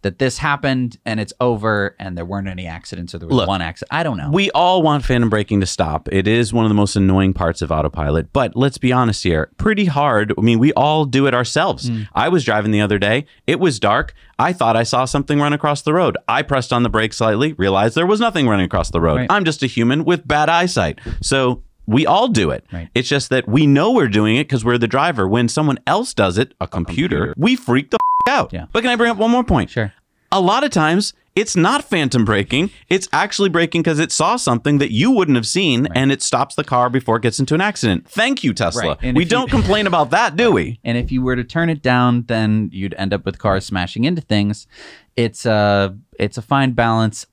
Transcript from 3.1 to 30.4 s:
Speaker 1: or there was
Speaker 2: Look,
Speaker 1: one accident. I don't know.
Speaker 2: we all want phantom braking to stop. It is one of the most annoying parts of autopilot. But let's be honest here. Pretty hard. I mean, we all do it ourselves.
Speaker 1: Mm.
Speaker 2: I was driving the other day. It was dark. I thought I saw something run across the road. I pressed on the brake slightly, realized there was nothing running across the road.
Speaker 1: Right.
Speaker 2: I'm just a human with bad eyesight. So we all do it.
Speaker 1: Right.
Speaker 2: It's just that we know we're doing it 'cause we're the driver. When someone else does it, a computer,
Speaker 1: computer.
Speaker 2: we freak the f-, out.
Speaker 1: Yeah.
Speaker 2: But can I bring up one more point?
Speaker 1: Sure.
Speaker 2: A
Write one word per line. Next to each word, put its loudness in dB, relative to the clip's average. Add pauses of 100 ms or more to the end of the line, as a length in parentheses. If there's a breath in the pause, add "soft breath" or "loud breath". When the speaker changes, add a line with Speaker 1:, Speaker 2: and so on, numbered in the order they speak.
Speaker 1:
or -12
there -12
was 0
Speaker 2:
Look, 0
Speaker 1:
one -2
accident. -10
I -2
don't -4
know. -6
Speaker 2:
we 0
all 2
want 2
phantom 2
braking 0
to 0
stop. -4
It 0
is 2
one 2
of 2
the 4
most 0
annoying 4
parts -2
of -6
autopilot. -2
But 0
let's 0
be 0
honest 0
here. 0
Pretty 0
hard. 0
I -2
mean, 2
we 4
all 0
do 2
it 2
ourselves. -2
Speaker 1:
Mm. -6
Speaker 2:
I 0
was 0
driving 0
the 2
other 0
day. 0 (200 soft breath)
It 0
was 0
dark. 0 (260 soft breath)
I 0
thought 2
I 2
saw 0
something -2
run 0
across -2
the 0
road. 2 (140)
I 0
pressed -2
on 2
the 0
brake 0
slightly, 0
realized 2
there 2
was 2
nothing 0
running 2
across -2
the 0
road. 2
Speaker 1:
Right. -2
Speaker 2:
I'm 2
just -2
a -2
human 0
with 0
bad 0
eyesight. 0 (220 loud breath)
So 0 (260)
we 2
all 2
do 0
it. -6
Speaker 1:
Right. -12
Speaker 2:
It's -2
just -2
that 0
we 4
know 4
we're 4
doing 2
it -2
'cause -2
we're 2
the 0
driver. 0
When 2
someone 0
else -2
does 0
it, -4
a -6
computer, -4
Speaker 1:
computer. -4
Speaker 2:
we 2
freak -2
the 0 (300)
f-, 2
out. 0
Speaker 1:
Yeah. -10
Speaker 2:
But 0
can 0
I 2
bring 2
up -4
one 2
more 2
point? 0
Speaker 1:
Sure. -4 (380)
Speaker 2:
A 2